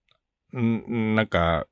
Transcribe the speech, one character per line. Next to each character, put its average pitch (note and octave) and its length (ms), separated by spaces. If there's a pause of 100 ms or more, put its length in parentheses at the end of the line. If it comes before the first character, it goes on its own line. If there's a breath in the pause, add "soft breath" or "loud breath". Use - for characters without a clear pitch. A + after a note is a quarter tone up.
(560)
ん、 A2+ 580
な A2 100
ん - 20
か、 E2+ 460